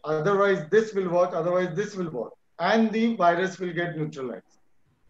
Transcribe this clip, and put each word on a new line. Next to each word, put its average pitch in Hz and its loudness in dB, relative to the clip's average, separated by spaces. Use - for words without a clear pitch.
otherwise 180 2
this 214 4
will 190 -2
work, 175 2
otherwise 175 0
this 208 -4
will 180 -6
work, 117 -8
and 214 2
the 226 0
virus 180 2
will 180 -6
get 165 -4
neutralized. 135 -8